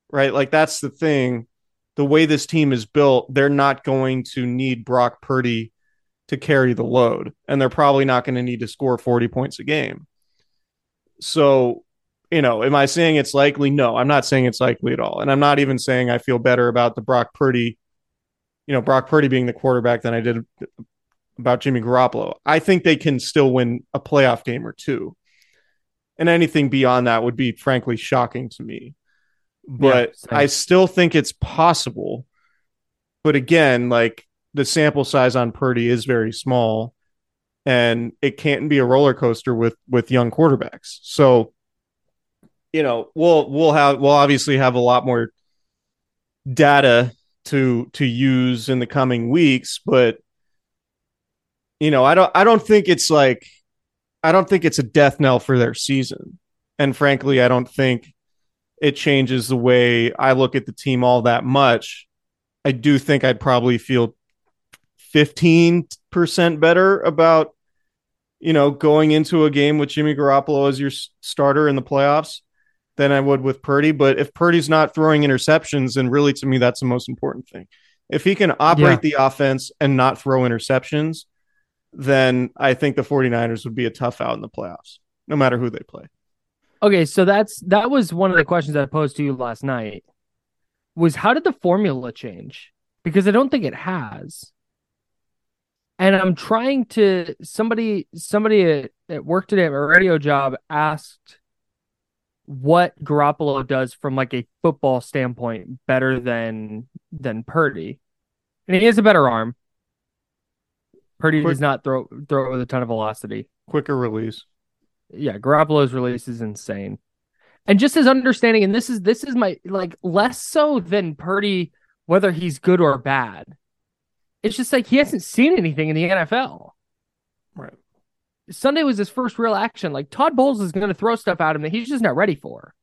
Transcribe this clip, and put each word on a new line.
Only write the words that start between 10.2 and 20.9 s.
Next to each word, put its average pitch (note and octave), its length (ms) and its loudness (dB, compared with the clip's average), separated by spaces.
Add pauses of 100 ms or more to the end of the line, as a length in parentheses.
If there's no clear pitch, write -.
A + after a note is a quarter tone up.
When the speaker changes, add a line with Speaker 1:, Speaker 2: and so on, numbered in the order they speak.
Speaker 1:
So, C3+ 640 -2 (480)
you E3 100 -2
know, A#2 220 -2
am C3+ 140 0
I C#3 100 2
saying E3 300 0
it's C#3+ 180 -4
likely? C#3 360 0
No, B2 260 0
I'm B2 100 0
not C#3+ 180 2
saying C3 200 0
it's A#2+ 160 -2
likely A#2+ 320 -2
at B2+ 80 -6
all. G#2+ 200 -6
And C#3 120 -2
I'm C#3 80 0
not C#3+ 180 2
even C3+ 180 0
saying B2+ 340 -2
I A#2+ 80 -2
feel B2 200 -4
better B2 300 2
about A#2+ 260 0
the A#2 80 -12
Brock A#2+ 320 -2
Purdy, A#2+ 440 -2 (880)
you C#3+ 60 -4
know, B2 60 2
Brock C3 280 0
Purdy D3+ 180 2
being B2+ 200 0
the A#2+ 60 -4
quarterback A#2+ 500 0
than A#2 120 -4
I A2+ 60 -2
did A#2 260 -4 (880)